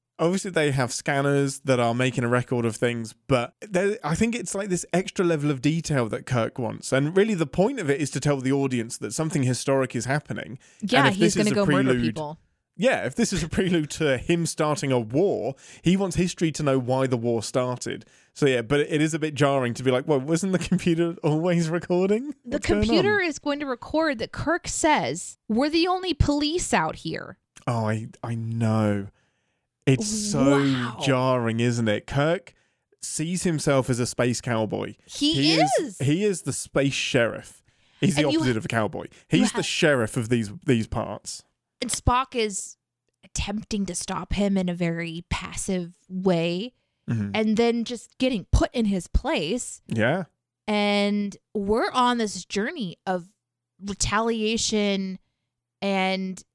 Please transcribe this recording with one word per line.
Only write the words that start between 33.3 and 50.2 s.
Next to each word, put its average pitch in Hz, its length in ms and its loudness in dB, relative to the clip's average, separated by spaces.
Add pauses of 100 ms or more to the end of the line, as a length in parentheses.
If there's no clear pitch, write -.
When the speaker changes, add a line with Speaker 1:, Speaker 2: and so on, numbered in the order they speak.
Speaker 1:
himself 143 460 2
as 123 100 2
a 123 60 2
space 120 360 0
cowboy. 107 540 -2 (100)
Speaker 2:
He 294 280 -2
Speaker 1:
He - 280 2
Speaker 2:
is. 762 180 4
Speaker 1:
is, 269 200 -6
he 151 260 2
is 196 160 -2
the 139 120 -6
space 139 400 -2
sheriff. - 720 -2 (380)
He's 185 140 4
the 151 80 2
Speaker 2:
And 151 100 2
you 330 60 2
Speaker 1:
opposite 127 140 2
Speaker 2:
ha- 110 40 0
Speaker 1:
of - 80 -6
a - 20 -6
cowboy. 104 380 -2 (240)
Speaker 2:
you 151 100 4
Speaker 1:
He's 214 120 4
the 240 80 -6
Speaker 2:
ha- - 20 -2
Speaker 1:
sheriff 139 560 2
of 113 120 -2
these, 113 220 0 (140)
these 117 220 2
parts. - 560 -8 (380)
Speaker 2:
And 254 100 -6
Spock 254 440 0
is 214 420 -4 (460)
attempting 208 600 -4
to 180 100 -6
stop - 380 -4
him 196 240 2
in 180 120 2
a 175 40 -2
very 170 560 -4
passive 180 640 -4 (160)
way 185 640 0 (340)
Speaker 1:
Mm-hmm. 113 280 -2
Speaker 2:
and 220 200 2
then 233 280 2
just - 340 -12
getting 254 340 0
put 277 220 4
in 233 120 2
his 196 200 0
place. 240 840 -2
Speaker 1:
Yeah. 123 360 0 (440)